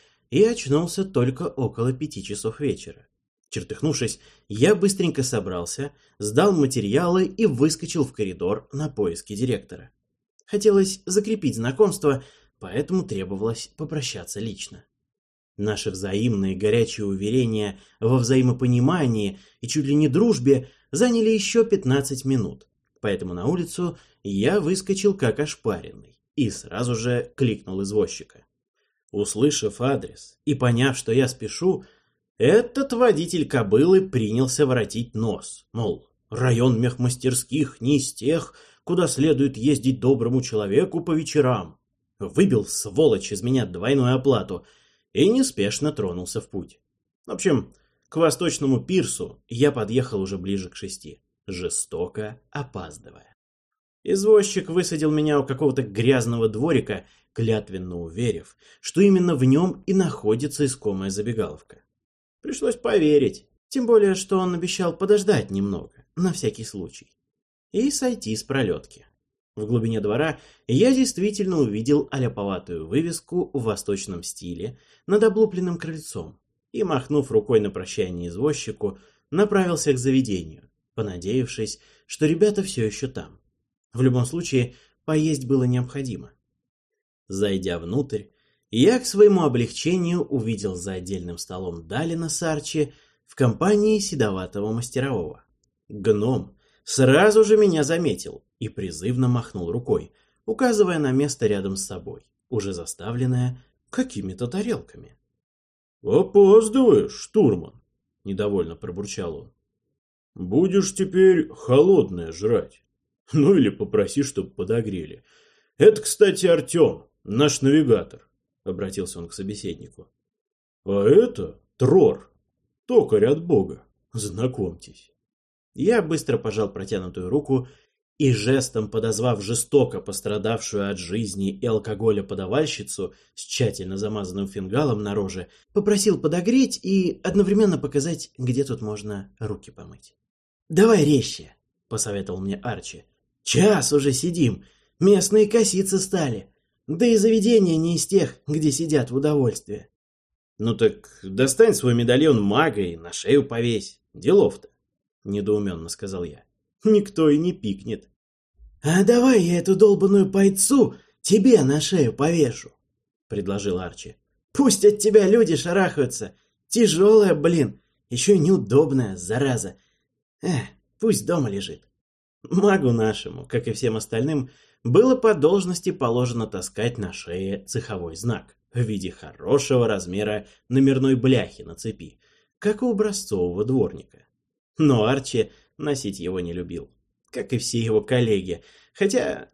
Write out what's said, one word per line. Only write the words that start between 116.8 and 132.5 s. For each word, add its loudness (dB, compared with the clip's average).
наш 0
навигатор", 2
обратился -8
он -12
к -20
собеседнику. -12
"А 0
это 4
Трор, 4
токарь 4
от 2
бога. 0
Знакомьтесь". -8
Я 2
быстро -2
пожал -4
протянутую -8
руку -2
и 2
жестом -2
подозвав -2
жестоко 0
пострадавшую -4
от -8
жизни -6
и -8
алкоголя 0
подавальщицу -6